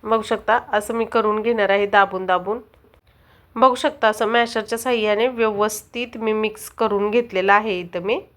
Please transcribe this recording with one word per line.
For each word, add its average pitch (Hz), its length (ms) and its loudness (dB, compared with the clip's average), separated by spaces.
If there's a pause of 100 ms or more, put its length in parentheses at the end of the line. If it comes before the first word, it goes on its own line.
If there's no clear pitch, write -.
बघू 220 200 0
शकता 220 360 0 (140)
असं 208 220 -2
मी 226 100 0
करून 214 380 0
घेणार 220 260 0
आहे 202 180 2
दाबून 196 400 2
दाबून. 185 320 -2 (960)
बघू 254 180 6
शकता 285 340 0
असं 214 180 0
मॅशरच्या 233 520 -2
साहाय्याने 226 500 0
व्यवस्थित 220 880 -2
मी 220 160 -2
मिक्स 214 380 -4
करून 208 400 -2
घेतलेलं 202 420 0
आहे 208 280 0
इथं 175 200 -8
मी. 214 200 -2 (160)